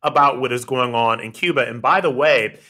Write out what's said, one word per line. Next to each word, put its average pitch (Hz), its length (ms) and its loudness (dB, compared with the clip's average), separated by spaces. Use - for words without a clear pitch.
about 143 380 2
what 127 100 -2
is 120 140 -4
going 123 300 -2
on 117 260 0
in 113 100 -12
Cuba. 139 380 -2
And 117 140 -12
by 156 180 2
the 170 100 0
way, 127 480 0